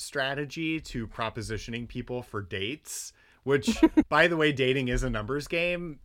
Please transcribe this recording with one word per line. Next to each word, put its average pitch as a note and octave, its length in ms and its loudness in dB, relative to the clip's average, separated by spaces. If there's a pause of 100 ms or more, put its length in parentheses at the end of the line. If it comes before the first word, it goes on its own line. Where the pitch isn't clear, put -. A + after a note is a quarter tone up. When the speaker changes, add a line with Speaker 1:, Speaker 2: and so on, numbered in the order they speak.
Speaker 1:
strategy C#3+ 800 -4
to A#2 280 -8
propositioning A2+ 840 -6
people B2 320 -8
for G#2+ 200 -8
dates, G#2 680 -8 (320)
which, C#3+ 380 2 (120)
Speaker 2:
<laughs> - 160 4
Speaker 1:
by D#3 180 6
the E3+ 100 2
way, D3+ 160 4
dating C3 340 2
is B2 160 0
a C3 60 -2
numbers A#2+ 380 -4
game, F3 580 -4